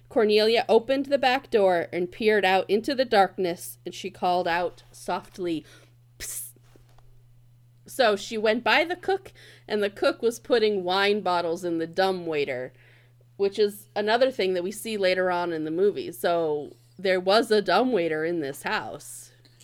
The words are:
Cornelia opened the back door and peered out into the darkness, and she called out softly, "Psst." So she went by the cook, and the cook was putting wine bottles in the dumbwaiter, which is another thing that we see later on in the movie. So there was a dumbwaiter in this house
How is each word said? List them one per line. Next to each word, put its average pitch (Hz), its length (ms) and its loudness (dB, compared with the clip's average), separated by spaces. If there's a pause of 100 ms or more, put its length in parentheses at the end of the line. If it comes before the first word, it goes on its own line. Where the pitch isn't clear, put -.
Cornelia 214 640 4
opened 269 360 2
the 277 120 0
back 262 320 0
door 185 420 2
and 175 180 -4
peered 214 360 2
out 190 240 2
into 220 240 0
the 254 100 0
darkness, 196 800 0
and 175 100 -12
she - 160 -10
called 180 380 0
out 170 420 -2
softly, 175 720 -6 (560)
"Psst." - 340 -12 (1300)
So 226 300 2
she 214 220 -8
went 220 260 0
by 254 200 4
the 349 120 -6
cook, - 360 -4 (360)
and 208 140 -2
the 202 80 -2
cook 277 320 -2
was 233 160 -2
putting 214 440 0
wine 196 380 2
bottles 175 420 -2
in 170 140 -2
the 165 100 -2
dumbwaiter, 160 840 -2 (640)
which 196 220 -2
is 208 360 0
another 233 360 2
thing 185 240 -2
that 175 100 -2
we 202 80 -6
see 220 240 -8
later 185 340 2
on 175 220 -2
in 156 120 -4
the 156 60 -4
movie. 170 400 0
So 165 600 -2 (260)
there 185 220 0
was 208 300 2
a 214 100 4
dumbwaiter 175 640 0
in 170 160 -2
this 139 220 -8
house - 680 -8 (340)